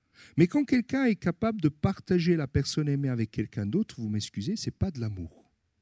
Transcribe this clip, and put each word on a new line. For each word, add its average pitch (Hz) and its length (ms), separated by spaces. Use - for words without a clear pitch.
Mais 175 100
quand 294 160
quelqu'un 262 400
est 233 140
capable 220 420
de 151 80
partager 175 720
la 147 100
personne 147 400
aimée 139 220
avec 113 200
quelqu'un 107 360
d'autre, 120 340
vous 110 100
m'excusez, 107 460
c'est - 160
pas - 180
de 139 120
l'amour. 95 500